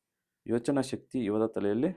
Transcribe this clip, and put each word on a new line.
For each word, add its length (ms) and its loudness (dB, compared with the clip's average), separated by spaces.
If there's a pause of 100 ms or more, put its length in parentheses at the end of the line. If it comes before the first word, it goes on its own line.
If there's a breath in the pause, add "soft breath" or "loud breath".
(460)
ಯೋಚನಾ 440 0
ಶಕ್ತಿ 280 -6 (100)
ಇವರ 140 2 (120)
ತಲೆಯಲ್ಲಿ 420 0